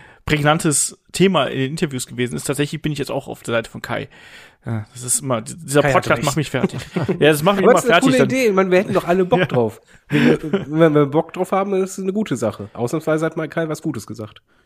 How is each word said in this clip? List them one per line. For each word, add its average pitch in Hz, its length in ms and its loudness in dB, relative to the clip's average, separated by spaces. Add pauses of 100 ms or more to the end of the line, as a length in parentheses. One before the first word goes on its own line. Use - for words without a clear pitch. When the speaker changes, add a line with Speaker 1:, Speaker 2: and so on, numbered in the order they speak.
(240)
Speaker 1:
prägnantes 151 840 0
Thema 175 360 2
in 127 120 -4
den 131 140 -2
Interviews 143 340 -4
gewesen 123 300 -6
ist, - 80 -8
tatsächlich 147 360 -4
bin 156 120 -4
ich 139 60 -6
jetzt - 120 -6
auch - 160 -6
auf 117 160 -12
der 113 120 -4
Seite 113 140 -2
von 113 140 -16
Kai. 107 260 -8 (560)
Ja, 110 280 -6
das 123 100 -16
ist 123 160 -4
immer, 127 240 -4
dieser 139 400 -2
Speaker 2:
Kai 147 60 4
hatte 127 220 2
Speaker 1:
Podcast 120 80 2
Speaker 2:
recht. 120 80 -2
Speaker 1:
macht 139 100 -2
mich 151 140 -2
fertig. 131 300 -2 (140)
Speaker 2:
<laughs> 143 140 -2 (100)
Speaker 1:
Ja, 156 140 6
das 147 100 0
macht 196 140 2
mich 196 80 0
Speaker 2:
Aber 214 80 8
Speaker 1:
immer 180 80 6
Speaker 2:
das - 40 -6
ist 247 60 2
eine 165 40 6
Speaker 1:
fertig, 175 100 4
Speaker 2:
coole 262 140 4
Speaker 1:
dann - 100 4
Speaker 2:
Idee. 254 180 2
Ich 208 80 2
meine, 190 160 2
wir 180 80 6
hätten 208 140 0
doch 185 120 0
alle 185 200 2
Bock 185 160 2
Speaker 1:
<laughs> - 0 -
Ja. 185 60 2
Speaker 2:
drauf. 117 340 0 (280)
Wenn 147 180 4
wir, 160 420 0
wenn 156 260 4
wir 147 120 4
Bock 151 260 -2
drauf 180 180 -4
haben, 196 220 0
dann 190 100 0
ist 190 160 -8
es 196 60 -8
eine 190 80 -4
gute 202 240 -2
Sache. 107 360 -4
Ausnahmsweise 156 540 -2
hat 165 100 -6
mal 160 120 -6
Kai 165 200 -6
was 151 140 -8
Gutes 127 240 -6
gesagt. 107 360 -16 (240)